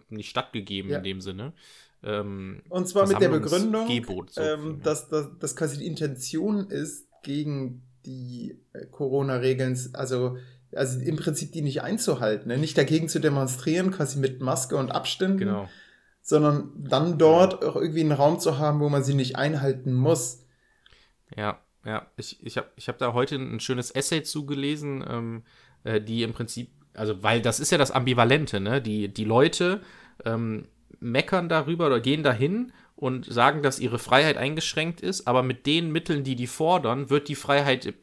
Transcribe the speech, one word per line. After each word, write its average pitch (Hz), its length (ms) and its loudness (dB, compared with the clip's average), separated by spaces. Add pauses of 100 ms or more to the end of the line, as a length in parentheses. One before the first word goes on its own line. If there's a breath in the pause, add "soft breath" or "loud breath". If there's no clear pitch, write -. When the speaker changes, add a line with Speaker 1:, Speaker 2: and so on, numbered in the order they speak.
Speaker 1:
nicht 107 220 -12
stattgegeben 98 600 -6
Speaker 2:
Ja. 143 80 -2
Speaker 1:
in 95 60 -8
dem 95 160 -6
Sinne. 98 320 -10 (520 soft breath)
Ähm, 98 640 -6
Speaker 2:
Und 185 200 -2
zwar 196 180 4
mit 196 140 2
der 185 80 6
Begründung, 185 580 2
Speaker 1:
Versammlungsgebot, 110 480 -4
so 160 80 -6
Speaker 2:
ähm, 156 320 -4
Speaker 1:
viel. 143 80 -12
Speaker 2:
dass, 151 260 -2
dass, 151 300 -4
dass - 180 -6
quasi 143 220 -2
die 139 80 -8
Intention 165 840 -4
ist, 147 380 -8 (160)
gegen 139 600 -6 (220)
die, 127 540 -12 (140)
äh, - 180 -14
Corona-Regeln, 131 880 0 (140)
also, 127 440 -2 (380 loud breath)
also 131 260 -2
im 156 160 -2
Prinzip 151 360 -4
die 160 100 -4
nicht 147 200 -2
einzuhalten, 123 680 0
ne? 120 100 -2
Nicht 156 180 -2
dagegen 160 320 4
zu 156 120 -2
demonstrieren, 147 720 0
quasi 143 260 -4
mit 131 220 0
Maske 131 360 -2
und 131 140 0
Abständen, - 480 0
Speaker 1:
Genau. 104 300 -2 (540 loud breath)
Speaker 2:
sondern 147 540 4
dann 147 420 0
dort 165 420 8
Speaker 1:
Genau. - 120 0
Speaker 2:
auch - 40 -8
irgendwie 165 240 0
einen 156 120 4
Raum 147 280 4
zu 151 180 0
haben, 147 220 2
wo 147 80 2
man 143 160 2
sie 139 100 2
nicht 131 220 0
einhalten 135 580 0
muss. 135 460 2 (960 soft breath)
Speaker 1:
Ja, 104 220 -4 (260)
ja. 107 220 -6 (100)
Ich, - 280 -14
ich - 140 -8
hab, - 180 -8
ich - 120 -10
hab 123 100 -8
da 123 140 0
heute 131 240 0
ein 120 240 -8
schönes 123 300 -4
Essay 151 320 -2
zugelesen, 143 840 -6
ähm, 113 340 -6 (420 soft breath)
äh, 110 160 0
die 113 220 -4
im 113 100 -2
Prinzip, 120 380 -8 (240)
also, 107 280 -4
weil 110 180 4
das 113 200 0
ist 151 120 -2
ja 175 60 6
das 139 120 4
Ambivalente, 123 680 4
ne? 117 220 0
Die, 107 260 -2
die 107 160 -6
Leute, 165 560 4 (440 loud breath)
ähm, 113 420 -4 (340)
meckern 156 480 0
darüber 165 380 0
oder 131 140 4
gehen 156 220 2
dahin 147 500 0 (220 loud breath)
und 127 300 -6
sagen, 135 380 4
dass 135 180 0
ihre 120 180 -2
Freiheit 143 380 4
eingeschränkt 156 640 -2
ist, 190 260 -4
aber 127 160 4
mit 123 240 -4
den 160 240 2
Mitteln, 151 320 -2
die 131 140 -4
die 127 100 -4
fordern, 139 640 0
wird 143 180 4
die 147 60 -6
Freiheit 139 520 2
im 101 160 -6